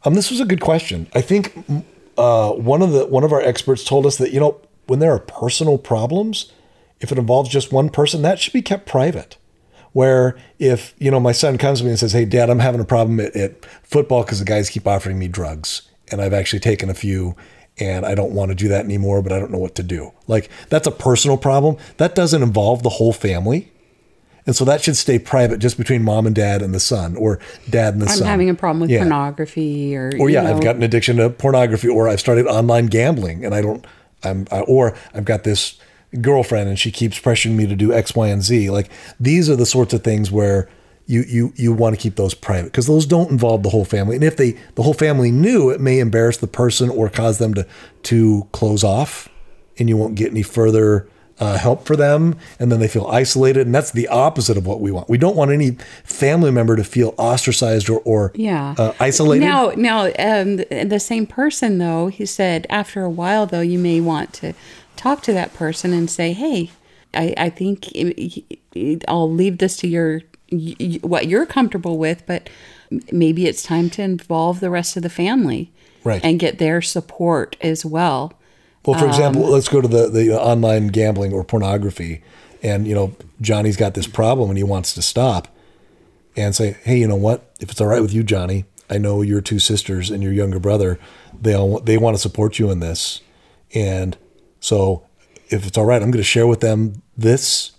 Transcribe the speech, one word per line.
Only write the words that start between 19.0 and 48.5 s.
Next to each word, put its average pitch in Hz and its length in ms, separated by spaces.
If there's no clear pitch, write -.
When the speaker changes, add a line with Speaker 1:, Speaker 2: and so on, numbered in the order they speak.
Speaker 1:
but 92 100
I 95 60
don't 101 120
know 95 80
what 92 180
to 92 60
do." 87 300
Like, 110 220
that's 156 180
a 151 60
personal 131 440
problem. 139 400
That 170 180
doesn't 165 280
involve 113 400
the 123 80
whole 113 220
family. 104 600
And - 100
so 131 80
that 143 180
should 147 140
stay 127 220
private 120 400
just 117 180
between 120 260
mom 110 240
and 110 80
dad 101 280
and 95 120
the 95 60
son, 87 360
or 107 220
dad 110 260
and 104 80
the 104 80
Speaker 2:
I'm 208 80
Speaker 1:
son. 185 100
Speaker 2:
having 185 200
a 180 60
problem 165 260
with 165 100
Speaker 1:
Yeah. 117 100
Speaker 2:
pornography, 147 960
or, 131 220
Speaker 1:
Or, 139 120
Speaker 2:
you 151 60
Speaker 1:
yeah, 123 120
I've - 80
Speaker 2:
know. 156 60
Speaker 1:
got 123 140
an 117 60
addiction 117 360
to 117 120
pornography, 123 580
or 113 200
I've 101 120
started 120 260
online 117 400
gambling, 113 580
and 101 100
I 104 80
don't, 107 220
I'm, 95 280
I, 98 100
or 127 340
I've 107 120
got 107 180
this - 320
girlfriend 120 480
and 98 80
she 113 120
keeps 107 300
pressuring 113 360
me 107 100
to 101 100
do 107 160
X, 113 240
Y, 113 120
and 98 140
Z. 104 280
Like, 98 180
these 151 300
are 143 60
the 120 100
sorts 123 260
of 110 100
things 104 300
where 101 340
you, 117 240
you, 120 280
you 117 180
wanna 110 240
keep 107 180
those 95 160
private, 90 400
'cause 120 140
those 151 180
don't 170 260
involve 113 320
the 98 60
whole 104 160
family. 101 320
And 143 80
if 156 140
they, 123 180
the 117 60
whole 147 120
family 139 360
knew, 160 380
it 131 140
may 131 160
embarrass 113 400
the - 80
person 123 420
or 110 220
cause 113 260
them 110 160
to, 95 140
to 110 480